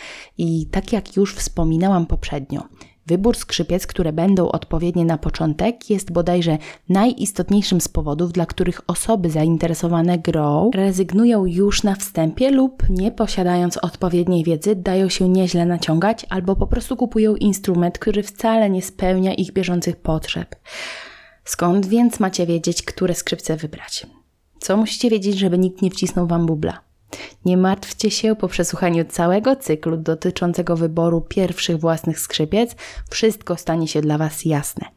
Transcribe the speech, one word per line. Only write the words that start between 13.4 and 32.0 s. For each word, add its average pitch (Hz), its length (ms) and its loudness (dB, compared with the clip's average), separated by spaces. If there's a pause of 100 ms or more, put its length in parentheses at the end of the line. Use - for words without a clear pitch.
odpowiedniej 175 680 0
wiedzy, 170 320 0
dają 185 320 0
się 185 200 0
nieźle 180 380 2
naciągać 175 640 0
albo 185 280 -2
po - 100 2
prostu 247 300 -2
kupują 220 400 2
instrument, 180 640 0
który 202 240 0
wcale 220 480 0
nie 185 120 0
spełnia 185 520 0
ich 180 180 -4
bieżących 175 440 -2
potrzeb. - 600 -4 (880)
Skąd 185 420 0
więc 233 340 2
macie 185 260 0
wiedzieć, 170 360 -2
które 175 320 -2
skrzypce - 420 -4
wybrać? - 500 -12 (520)
Co - 180 -2
musicie 220 340 0
wiedzieć, 202 280 0
żeby 180 200 2
nikt 185 240 0
nie 190 80 2
wcisnął 180 360 -2
wam 170 200 2
bubla? 160 340 -2 (640)
Nie 180 120 4
martwcie 196 540 0
się, 220 260 0
po 190 120 -2
przesłuchaniu 170 560 0
całego 185 520 2
cyklu 160 400 -2
dotyczącego 170 800 -2
wyboru 165 440 0
pierwszych 175 600 -2
własnych 165 400 -2